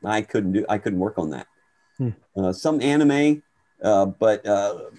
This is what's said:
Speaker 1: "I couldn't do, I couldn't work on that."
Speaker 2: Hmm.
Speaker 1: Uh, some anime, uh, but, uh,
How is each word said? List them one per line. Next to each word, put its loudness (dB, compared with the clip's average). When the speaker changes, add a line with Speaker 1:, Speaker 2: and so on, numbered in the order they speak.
Speaker 1:
"I -2
couldn't -2
do, 0
I 0
couldn't -4
work -4
on -4
that." -12
Speaker 2:
Hmm. -4
Speaker 1:
Uh, 0
some -2
anime, 2
uh, 4
but, 0
uh, 0